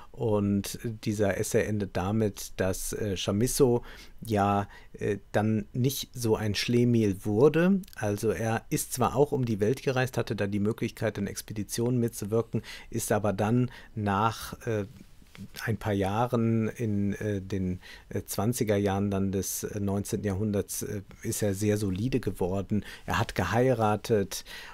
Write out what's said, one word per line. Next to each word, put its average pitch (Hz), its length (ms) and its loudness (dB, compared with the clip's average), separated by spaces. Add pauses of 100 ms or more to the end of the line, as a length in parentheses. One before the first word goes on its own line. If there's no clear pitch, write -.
(120)
und 104 720 0
dieser 107 540 0
Essay 107 280 2
endet 101 300 -2
damit, 101 600 0
dass, 95 360 -2
äh, 101 220 -2
Chamisso 120 680 2 (420)
ja, 101 420 2 (260)
äh, 107 260 -2 (120)
dann 107 420 2
nicht - 400 -2
so 113 220 2
ein 101 200 0
Schlemiel 117 680 4
wurde. 156 580 4 (140)
Also 104 360 0
er 113 380 -2
ist - 240 -2
zwar 113 220 2
auch 143 160 4
um 127 140 0
die 110 140 0
Welt 107 240 2
gereist, 127 340 0
hatte 120 180 -2
da 101 120 0
die 101 120 0
Möglichkeit, 110 580 -2
in 98 100 -2
Expeditionen 117 720 -2
mitzuwirken, 113 640 0 (260)
ist 113 220 -2
aber 104 200 2
dann 117 400 2 (240)
nach... 107 580 0 (140)
Äh, 107 180 0 (800)
ein 107 120 0
paar 107 160 -2
Jahren 113 760 2
in, 101 460 0
äh, 104 300 -4
den, 95 360 -2 (300)
äh, 98 140 -6
zwanziger 107 520 0
Jahren 101 360 2
dann 95 200 0
des, - 340 -4
äh, 110 140 -6
neunzehnten 101 460 -2
Jahrhunderts, 101 560 -2
äh, 104 220 -6 (180)
ist 113 220 -2
er 101 100 4
sehr 104 240 2
solide 107 420 0
geworden. 95 640 0 (220)
Er 85 140 0
hat - 160 -2
geheiratet 107 1120 2 (280)